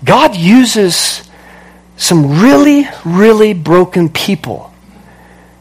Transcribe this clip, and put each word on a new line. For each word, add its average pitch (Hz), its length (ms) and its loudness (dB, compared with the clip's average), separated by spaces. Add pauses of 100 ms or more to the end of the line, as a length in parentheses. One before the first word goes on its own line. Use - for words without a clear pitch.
God 202 320 0
uses 202 920 0 (680)
some 151 460 0
really, 285 460 2 (180)
really 214 480 2
broken 175 560 -2
people - 640 -8 (880)